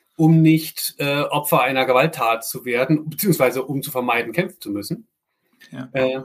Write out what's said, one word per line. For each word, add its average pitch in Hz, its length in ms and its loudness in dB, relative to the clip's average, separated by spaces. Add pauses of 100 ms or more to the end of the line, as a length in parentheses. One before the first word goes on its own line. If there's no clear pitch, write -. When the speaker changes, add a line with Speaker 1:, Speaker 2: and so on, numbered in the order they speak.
(160)
Speaker 1:
um 160 260 6
nicht, 160 580 0
äh, 143 220 -2
Opfer 143 400 0
einer 131 240 0
Gewalttat 127 600 2
zu - 180 -10
werden, 135 460 0
beziehungsweise 131 540 0
um 139 180 -6
zu - 100 -10
vermeiden, 120 420 -2
kämpfen - 280 -4
zu - 80 -10
müssen. 101 380 -8 (640)
Speaker 2:
Ja. 131 220 -14
Speaker 1:
Äh, 131 320 0